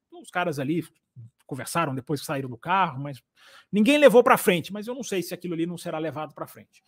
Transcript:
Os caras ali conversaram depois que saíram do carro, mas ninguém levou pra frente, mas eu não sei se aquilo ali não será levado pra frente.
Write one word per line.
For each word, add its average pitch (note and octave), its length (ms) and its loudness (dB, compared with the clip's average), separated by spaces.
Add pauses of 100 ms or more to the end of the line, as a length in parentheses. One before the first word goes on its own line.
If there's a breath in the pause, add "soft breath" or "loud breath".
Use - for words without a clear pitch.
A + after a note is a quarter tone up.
(100)
Os E4+ 200 -20
caras F3 280 -2
ali D3 260 -4 (600)
conversaram C#3+ 480 -4
depois C3+ 260 -6
que - 60 -14
saíram C#3 220 -6
do A#2+ 100 -12
carro, E3+ 420 0
mas C#3+ 220 -12 (500 soft breath)
ninguém A3 240 4
levou B3 260 8
pra B3 140 6
frente, F3+ 360 0
mas G#3 140 -10
eu B3 80 -10
não C4+ 80 -10
sei F#3+ 200 -4
se F3 100 -12
aquilo F3 220 -8
ali D#3+ 120 -4
não F3 120 -8
será D#3+ 200 -8
levado D3+ 360 -8
pra D#3+ 120 -12
frente. - 420 -20